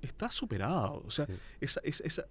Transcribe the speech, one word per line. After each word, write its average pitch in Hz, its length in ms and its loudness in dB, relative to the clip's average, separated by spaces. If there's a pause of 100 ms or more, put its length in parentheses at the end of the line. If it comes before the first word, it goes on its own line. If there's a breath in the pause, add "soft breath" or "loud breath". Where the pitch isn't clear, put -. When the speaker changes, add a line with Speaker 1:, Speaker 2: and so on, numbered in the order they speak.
Speaker 1:
está 208 280 -2
superado, 107 720 2
o 110 60 -8
sea, 147 160 2
Speaker 2:
Sí. 95 60 -4 (280 loud breath)
Speaker 1:
esa, - 220 2
esa, - 220 0
esa, - 260 0